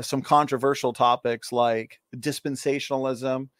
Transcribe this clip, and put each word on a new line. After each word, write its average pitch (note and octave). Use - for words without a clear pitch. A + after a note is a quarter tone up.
some C3+
controversial C#3
topics A#2+
like A#2
dispensationalism. C3+